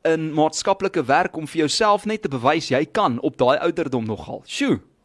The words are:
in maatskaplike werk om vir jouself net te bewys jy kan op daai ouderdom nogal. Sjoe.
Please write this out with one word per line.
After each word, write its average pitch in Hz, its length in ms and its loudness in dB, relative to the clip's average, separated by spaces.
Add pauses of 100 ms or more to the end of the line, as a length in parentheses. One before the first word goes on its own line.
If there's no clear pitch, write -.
in 160 300 0
maatskaplike 175 680 0
werk 147 320 0
om 156 100 -8
vir 160 120 -10
jouself 202 480 2
net 214 160 -4
te - 60 -2
bewys 139 400 0
jy 135 180 2
kan 147 340 0
op 147 160 -2
daai 131 220 4
ouderdom 143 480 -2
nogal. - 400 -8
Sjoe. 233 340 -2 (240)